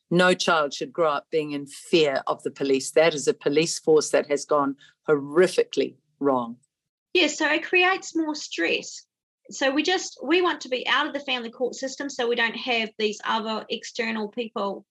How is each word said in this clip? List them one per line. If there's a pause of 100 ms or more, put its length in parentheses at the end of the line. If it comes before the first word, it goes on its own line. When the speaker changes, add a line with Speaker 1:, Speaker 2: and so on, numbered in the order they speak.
(120)
Speaker 1:
No
child
should
grow
up
being
in
fear
of
the
police.
That
is
a
police
force
that
has
gone (320)
horrifically (220)
wrong. (560)
Speaker 2:
Yeah,
so
it
creates
more
stress. (460)
So
we
just,
we
want
to
be
out
of
the
family
court
system
so
we
don't
have (100)
these
other
external
people